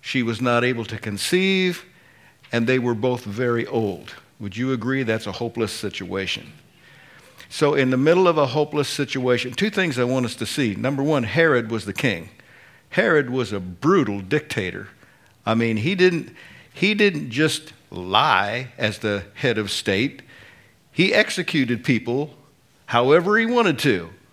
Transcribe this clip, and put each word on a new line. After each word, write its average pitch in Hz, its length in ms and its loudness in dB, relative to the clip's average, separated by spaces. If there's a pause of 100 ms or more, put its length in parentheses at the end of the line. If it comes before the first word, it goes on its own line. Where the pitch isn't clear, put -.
She 131 220 -2
was 113 180 -2
not 120 220 2
able 120 220 0
to 110 120 -8
conceive, 185 880 0 (640)
and 117 140 2
they 131 140 2
were 120 160 0
both 120 280 -2
very 120 440 -2
old. 104 480 -4 (240)
Would 101 180 -10
you 127 140 -2
agree 131 320 -2
that's 110 240 -2
a 98 60 -8
hopeless 113 380 -4
situation? 95 840 -8 (960)
So 147 260 2
in 131 160 2
the 131 60 0
middle 175 300 4
of 165 100 2
a 143 100 2
hopeless 147 400 -2
situation, 123 680 -2
two 208 160 -2
things 175 300 -2
I 123 60 2
want 127 200 0
us 113 100 -6
to 113 120 -6
see. 117 260 -2
Number 135 300 -2
one, 147 200 2
Herod 123 460 2
was 110 160 -6
the 101 80 -8
king. 92 360 -2 (600)
Herod 165 400 2
was 123 220 -2
a 101 80 -4
brutal 101 600 0
dictator. 98 680 -4 (580)
I 110 80 2
mean, 113 240 0
he 139 160 -2
didn't, 180 420 2 (380)
he 208 200 2
didn't 185 360 2
just 143 440 0 (180)
lie 104 840 2
as 104 220 -2
the 101 260 -2 (100)
head 120 220 2
of 104 120 -2
state. 107 520 -2 (680)
He 185 220 2
executed 156 680 0
people 127 520 -2 (500)
however 160 520 4
he 226 80 2
wanted 226 340 2
to. 90 300 0 (240)